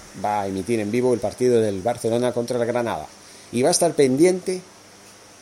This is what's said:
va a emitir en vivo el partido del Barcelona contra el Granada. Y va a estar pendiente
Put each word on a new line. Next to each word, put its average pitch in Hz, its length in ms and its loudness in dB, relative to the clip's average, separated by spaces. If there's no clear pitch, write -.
va 104 180 -2
a 98 60 -4
emitir 95 320 -2
en 104 100 -4
vivo 123 240 0
el 110 60 0
partido 120 400 2
del 104 220 0
Barcelona 120 500 -2
contra 120 260 -4
el 117 80 -2
Granada. 113 420 -4
Y 120 100 0
va 143 80 4
a - 20 4
estar 170 220 2
pendiente 180 680 2